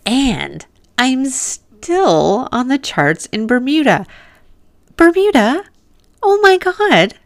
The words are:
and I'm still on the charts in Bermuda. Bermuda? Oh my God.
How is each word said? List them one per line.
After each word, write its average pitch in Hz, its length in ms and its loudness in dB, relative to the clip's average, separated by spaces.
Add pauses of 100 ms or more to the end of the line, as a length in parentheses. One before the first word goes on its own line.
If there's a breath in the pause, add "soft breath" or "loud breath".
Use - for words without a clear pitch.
and 247 600 -4 (320)
I'm 262 280 0
still 214 1300 -2
on 247 160 -4
the 277 80 0
charts 160 500 -4
in 220 200 -6
Bermuda. 247 600 0 (880 soft breath)
Bermuda? 339 720 2 (560)
Oh 403 200 2
my 381 160 6
God. 359 580 0 (100)